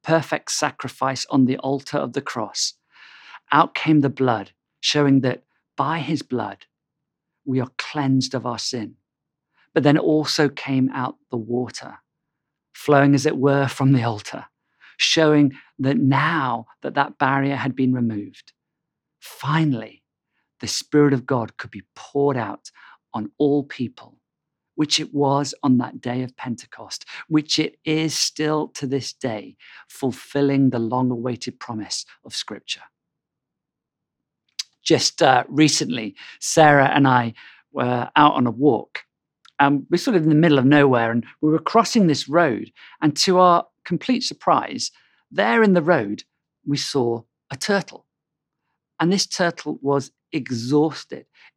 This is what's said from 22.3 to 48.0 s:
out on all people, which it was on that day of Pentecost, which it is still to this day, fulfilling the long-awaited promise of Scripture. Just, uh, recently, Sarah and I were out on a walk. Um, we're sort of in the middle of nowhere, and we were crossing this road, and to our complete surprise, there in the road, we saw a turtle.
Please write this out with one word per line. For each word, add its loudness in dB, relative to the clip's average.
out -10
on -8
all 0
people, -12
which -2
it -10
was -2
on 2
that -6
day -6
of -14
Pentecost, -14
which -2
it -4
is -2
still -4
to -10
this -4
day, -10
fulfilling 0
the -2
long-awaited -4
promise -10
of -16
Scripture. -12
Just, 0
uh, 4
recently, 0
Sarah 6
and 4
I 2
were -2
out 0
on 0
a -2
walk. -2
Um, 2
we're 0
sort 0
of 0
in 2
the 6
middle 6
of 2
nowhere, 4
and -2
we 0
were 2
crossing 2
this 0
road, 0
and 0
to 2
our 6
complete -2
surprise, -2
there 2
in 6
the 4
road, 0
we -2
saw -2
a -14
turtle. -4